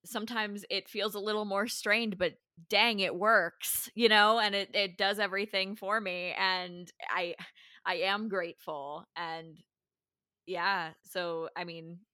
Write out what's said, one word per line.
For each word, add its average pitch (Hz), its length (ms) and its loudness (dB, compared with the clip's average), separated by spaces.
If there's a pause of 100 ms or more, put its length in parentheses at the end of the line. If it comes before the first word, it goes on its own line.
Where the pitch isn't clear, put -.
sometimes 214 640 -6
it 196 200 -4
feels 208 260 -2
a 202 40 -4
little 214 260 0
more 202 220 0
strained, 214 500 0
but 175 160 0 (360)
dang, 214 300 4
it 175 160 0
works, 196 800 2
you 220 140 6
know, 214 300 8
and 208 140 2
it, 196 220 -2
it 196 220 0
does 202 220 2
everything 196 580 -2
for 208 240 -2
me. 180 360 -6
And 180 540 -2 (180)
I, 175 260 -2 (500)
I 185 140 -2
am 202 280 0
grateful. 160 760 -6 (100)
And 165 420 -8 (880)
yeah, 180 440 -2 (140)
so, 165 520 -4
I 175 80 -6
mean 170 360 -12 (140)